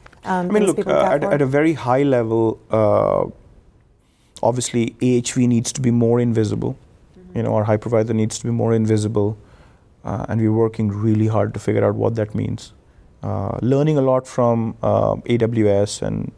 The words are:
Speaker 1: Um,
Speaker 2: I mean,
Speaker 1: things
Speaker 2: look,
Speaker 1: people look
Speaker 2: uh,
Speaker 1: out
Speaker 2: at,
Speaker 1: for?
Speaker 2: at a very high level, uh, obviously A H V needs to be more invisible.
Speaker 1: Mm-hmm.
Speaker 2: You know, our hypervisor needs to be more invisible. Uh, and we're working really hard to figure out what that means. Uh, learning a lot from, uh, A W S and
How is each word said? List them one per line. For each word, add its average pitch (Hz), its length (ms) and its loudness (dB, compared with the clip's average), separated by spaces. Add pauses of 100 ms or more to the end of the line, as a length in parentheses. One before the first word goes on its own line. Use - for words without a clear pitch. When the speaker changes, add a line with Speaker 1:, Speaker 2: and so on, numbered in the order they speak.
(260)
Speaker 1:
Um, - 60 -6
Speaker 2:
I 185 120 -2
mean, 180 100 -2
Speaker 1:
things 208 140 2
Speaker 2:
look, 156 100 0
Speaker 1:
people 196 160 -2
look 143 100 4
Speaker 2:
uh, - 20 4
Speaker 1:
out - 100 2
Speaker 2:
at, 147 60 0
Speaker 1:
for? 202 120 0
Speaker 2:
at 143 80 0
a 139 40 4
very 147 280 2
high 127 300 0
level, 113 560 0 (100)
uh, 101 580 2 (1120)
obviously 117 600 -2
A 127 40 0
H 123 280 0
V 123 140 2
needs 117 240 0
to - 80 -10
be 127 120 0
more 120 280 2
invisible. 113 580 -2 (400)
Speaker 1:
Mm-hmm. 180 200 -14
Speaker 2:
You 117 60 -4
know, 113 120 -2
our 107 80 2
hypervisor 110 500 0
needs 110 260 -2
to - 60 -10
be 117 60 -2
more 113 220 0
invisible. 107 640 0 (680)
Uh, - 220 -6
and 110 140 -2
we're 107 100 2
working 110 380 0
really 107 380 0
hard 107 260 0
to 101 80 -10
figure 107 240 0
out 107 100 0
what 110 200 -2
that 107 200 -4
means. 107 380 -6 (500)
Uh, 101 380 -6
learning 143 360 2
a 139 40 2
lot 131 260 2
from, 117 560 0
uh, 107 320 2 (120)
A 117 100 2
W 113 320 2
S 101 320 0
and 107 360 -4